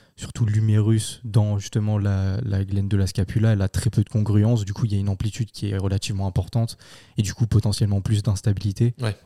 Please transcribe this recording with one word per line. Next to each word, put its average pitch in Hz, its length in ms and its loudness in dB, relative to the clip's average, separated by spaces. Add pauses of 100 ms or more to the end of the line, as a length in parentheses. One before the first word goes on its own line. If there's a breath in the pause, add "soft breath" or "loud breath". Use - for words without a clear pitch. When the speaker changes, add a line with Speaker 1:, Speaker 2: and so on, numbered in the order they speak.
(160 loud breath)
Speaker 1:
surtout - 300 -4
l'humérus 107 800 2
dans 104 340 2
justement 104 400 -2
la, 95 420 0
la 98 240 -2
glène 98 240 -2
de 101 80 2
la 95 100 2
scapula, 107 460 0
elle 101 80 2
a 98 80 0
très - 220 -2
peu 104 140 0
de - 40 -6
congruence. 107 560 2
Du 98 80 -8
coup, 117 140 -2
il 101 60 -2
y - 20 0
a 101 40 0
une 98 120 -2
amplitude 101 400 -4
qui - 180 -8
est 101 80 -2
relativement 98 500 -2
importante 113 520 -2 (400 loud breath)
et 113 40 0
du 92 120 -2
coup, 117 120 0
potentiellement 101 540 2
plus 104 220 0
d'instabilité. 101 760 0
Speaker 2:
Ouais, 113 160 -4 (120)